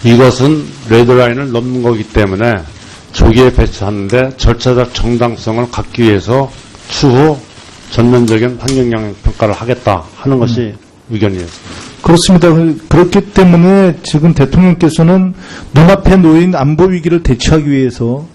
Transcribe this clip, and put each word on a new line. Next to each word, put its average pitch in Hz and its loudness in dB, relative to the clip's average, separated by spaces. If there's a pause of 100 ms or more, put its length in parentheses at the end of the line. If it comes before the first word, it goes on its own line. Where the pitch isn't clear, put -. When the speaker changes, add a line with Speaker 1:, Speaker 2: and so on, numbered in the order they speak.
Speaker 1:
이것은 123 2 (260)
레드라인을 123 2
넘는 127 -4
거기 113 -2
때문에 104 -2 (560)
조기에 123 2
배치하는데 104 -2
절차적 120 -2
정당성을 120 -4
갖기 - -6
위해서 113 0 (380)
추후 139 0 (520)
전면적인 120 0
환경 120 -2
영향 107 -8
평가를 107 -2
하겠다 110 -4 (140)
하는 135 -2
것이 120 -2
Speaker 2:
음. 107 -8 (340)
Speaker 1:
의견이었습니다. 98 -6 (180)
Speaker 2:
그렇습니다. 170 2
그-, 160 0 (100)
그렇기 180 0
때문에 185 4
지금 156 0
대통령께서는 175 2 (400)
눈앞에 185 4
놓인 170 4
안보 151 0
위기를 170 -2
대처하기 147 0
위해서 131 -4